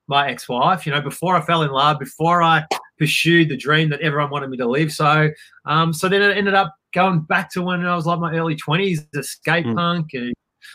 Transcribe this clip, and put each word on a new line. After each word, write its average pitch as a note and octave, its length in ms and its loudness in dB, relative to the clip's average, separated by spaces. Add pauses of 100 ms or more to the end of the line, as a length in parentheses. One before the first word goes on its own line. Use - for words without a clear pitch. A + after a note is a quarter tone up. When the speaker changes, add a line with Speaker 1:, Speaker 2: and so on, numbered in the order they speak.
Speaker 1:
my C#3+ 200 2
ex-wife, C3 560 -2
you D3 80 -4
know, C#3+ 80 0
before E3 360 -2
I E3 40 4
fell E3 220 0
in D3 80 0
love, C#3+ 280 2
before E3 440 0
I D#3+ 240 2 (320)
pursued E3 500 2
the C#3 80 -4
dream D3+ 320 0
that D3 140 -2
everyone D3 280 -2
wanted C#3 200 -6
me B2+ 80 -10
to B2 80 -2
live?" D3+ 260 0
So, D3+ 380 2 (340)
um, E3 300 0
so F#3 160 -2
then G3 100 2
it G3+ 160 4
ended G3 160 0
up G3 220 2 (180)
going F3+ 280 2
back E3+ 320 -2
to F3+ 100 -4
when F3+ 240 -2
I F3 100 0
was, E3+ 80 -4
like, E3+ 160 0
my E3 140 -4
early E3 220 -2
twenties, E3 580 -2
the C#3+ 80 -6
skate D#3+ 420 -4
Speaker 2:
Mm. A#2 120 -2
Speaker 1:
punk E3+ 360 -2
and, B2 220 -8 (400)